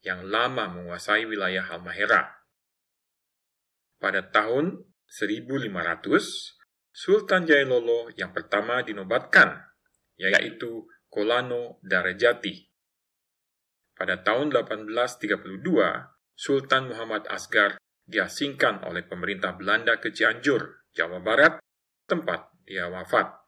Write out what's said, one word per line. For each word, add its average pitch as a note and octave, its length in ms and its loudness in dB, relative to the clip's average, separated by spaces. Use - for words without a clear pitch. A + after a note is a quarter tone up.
yang F#2 240 -6
lama A#2 400 0
menguasai F2 560 -2
wilayah F#2+ 480 -2
Halmahera. F2+ 680 0
Pada G2 320 0
tahun A#2+ 480 0
seribu A#2+ 480 -6
lima G2+ 240 -6
ratus, - 720 -2
Sultan F#3+ 560 2
Jailolo A#2 640 4
yang F#2 160 -6
pertama A2+ 560 -2
dinobatkan, G#2+ 720 2
yaitu G#2+ 640 0
Kolano A#2+ 720 -2
Darajati. F#2+ 880 0
Pada F#2 240 -4
tahun C3 320 0
delapan A2 320 -2
belas A#2+ 320 -2
tiga G#2 240 -2
puluh F#2+ 160 -12
dua, A#2+ 560 0
Sultan C3 560 0
Muhammad A2 320 -6
Asgar G2+ 560 0
diasingkan G#2+ 800 0
oleh F2 160 -4
pemerintah F#2 560 -6
Belanda A2 400 0
ke A2 160 -6
Cianjur, A2 800 0
Jawa F2 320 -4
Barat, D3 320 6
tempat - 480 -4
dia F#2 160 -4
wafat. F2+ 480 0